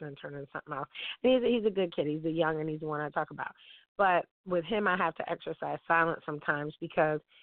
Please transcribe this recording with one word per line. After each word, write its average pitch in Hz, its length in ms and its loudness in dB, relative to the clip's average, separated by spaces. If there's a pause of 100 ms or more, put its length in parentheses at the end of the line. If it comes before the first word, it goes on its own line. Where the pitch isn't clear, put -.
and 143 200 -12
turned 147 140 -12
into 139 180 -12
something 151 220 -10
else. 135 140 -8 (340)
And 254 100 6
he's 254 120 6
a, - 20 4
he's 233 200 4
a 214 40 2
good 185 240 0
kid. 147 140 -2
He's 156 160 -2
a 160 60 0
young 160 300 2
and 160 80 -2
he's 156 120 -4
the 156 60 -8
one 151 140 -4
I 151 100 -4
talk 156 200 -2
about. 143 220 -8 (460)
But 185 260 4 (220)
with 180 180 0
him, 208 240 0
I 180 80 2
have 170 200 0
to - 140 -6
exercise 151 560 -6
silence 165 400 4
sometimes 151 540 -4
because 156 400 2 (220)